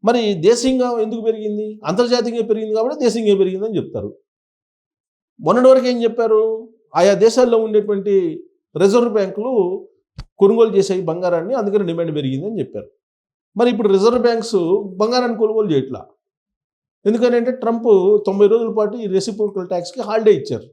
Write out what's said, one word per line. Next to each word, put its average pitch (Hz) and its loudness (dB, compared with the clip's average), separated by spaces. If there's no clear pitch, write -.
మరి 220 2
దేశీయంగా 240 0
ఎందుకు 220 -4
పెరిగింది? 214 -4
అంతర్జాతీయంగా 233 -2
పెరిగింది 220 -2
కాబట్టి 262 -2
దేశీయంగా 220 2
పెరిగిందని 190 -2
చెప్తారు. 104 -8
మొన్నటి 226 4
వరకు 262 6
ఏం 247 0
చెప్పారు? 220 0
ఆయా 190 4
దేశాల్లో 226 4
ఉండేటువంటి 202 0
రిజర్వ్ 208 2
బ్యాంకులు 202 -2
కొనుగోలు 220 4
చేసే 190 0
బంగారాన్ని, 175 -4
అందుకని 202 -2
డిమాండ్ 165 -4
పెరిగిందని 147 -6
చెప్పారు. 107 -10
మరి 240 2
ఇప్పుడు 220 -2
రిజర్వ్ 202 2
బ్యాంక్స్ 220 -2
బంగారాన్ని 220 -2
కొనుగోలు 214 0
చేయట్లా. 131 -4
ఎందుకని 240 2
అంటే 233 0
ట్రంప్ 233 -4
తొంభై 202 2
రోజుల 226 2
పాటు 214 -2
ఈ 226 -8
రెసిప్రోకల్ 196 -4
ట్యాక్స్కి 180 -8
హాలిడే 214 2
ఇచ్చారు. 135 -2